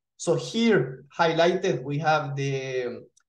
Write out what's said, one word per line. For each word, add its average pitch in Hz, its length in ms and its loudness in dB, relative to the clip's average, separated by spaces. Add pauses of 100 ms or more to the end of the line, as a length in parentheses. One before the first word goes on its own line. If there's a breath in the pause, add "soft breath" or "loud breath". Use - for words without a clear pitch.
(180)
So 170 160 0
here 196 720 0 (100)
highlighted, 170 680 2
we 143 160 -4
have 151 360 0
the 131 680 -4 (260)